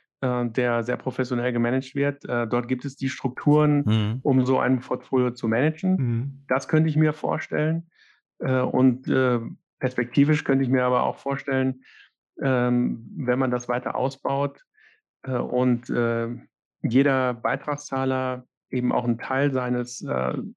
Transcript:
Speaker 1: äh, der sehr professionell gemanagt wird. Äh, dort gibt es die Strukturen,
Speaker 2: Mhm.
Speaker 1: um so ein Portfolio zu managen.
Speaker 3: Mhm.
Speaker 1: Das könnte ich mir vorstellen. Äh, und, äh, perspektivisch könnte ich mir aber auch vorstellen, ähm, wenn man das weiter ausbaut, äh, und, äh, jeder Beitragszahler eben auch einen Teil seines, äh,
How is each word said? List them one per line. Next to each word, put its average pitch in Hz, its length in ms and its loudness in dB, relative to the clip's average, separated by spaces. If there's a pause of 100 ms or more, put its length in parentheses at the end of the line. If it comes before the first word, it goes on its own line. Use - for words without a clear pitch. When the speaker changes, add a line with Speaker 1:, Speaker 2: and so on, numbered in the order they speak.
(200)
Speaker 1:
äh, 123 300 0
der 120 320 0
sehr 120 160 -2
professionell 123 520 -2
gemanagt 120 440 -2
wird. 143 320 -2
Äh, 120 200 -2
dort 123 220 -2
gibt 123 160 -4
es 139 100 -8
die 135 140 -4
Strukturen, 147 800 2
Speaker 2:
Mhm. 110 360 2
Speaker 1:
um 131 220 4
so 131 140 2
ein 127 220 2
Portfolio 127 500 -2
zu 120 180 -6
managen. 156 480 2
Speaker 3:
Mhm. 123 500 -2
Speaker 1:
Das 139 220 -2
könnte 160 220 4
ich 147 60 -2
mir 156 180 4
vorstellen. 160 760 -4 (500)
Äh, 131 220 0
und, 127 480 2
äh, 131 320 2 (400)
perspektivisch 139 640 2
könnte 135 180 2
ich 131 60 0
mir 127 160 2
aber 127 200 2
auch 131 120 -2
vorstellen, 131 680 -2 (580)
ähm, 123 760 0
wenn 123 220 0
man 131 120 0
das 123 160 -2
weiter 123 280 -4
ausbaut, 139 680 -4 (600)
äh, 131 100 -6
und, 123 560 0
äh, 117 400 0 (560)
jeder 131 500 2
Beitragszahler 131 1120 -4 (240)
eben 123 220 0
auch 123 100 0
einen 120 160 0
Teil 135 340 0
seines, 123 480 -4
äh, 131 340 -2 (220)